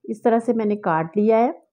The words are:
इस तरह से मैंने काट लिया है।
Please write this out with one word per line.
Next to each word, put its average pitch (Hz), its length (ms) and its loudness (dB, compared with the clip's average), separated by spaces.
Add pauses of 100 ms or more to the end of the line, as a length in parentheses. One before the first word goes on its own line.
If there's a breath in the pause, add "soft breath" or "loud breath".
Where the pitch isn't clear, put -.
इस 220 180 -12
तरह 233 160 2
से 233 140 -4
मैंने 214 220 -2
काट 165 420 -2
लिया 220 200 4
है। 247 360 -2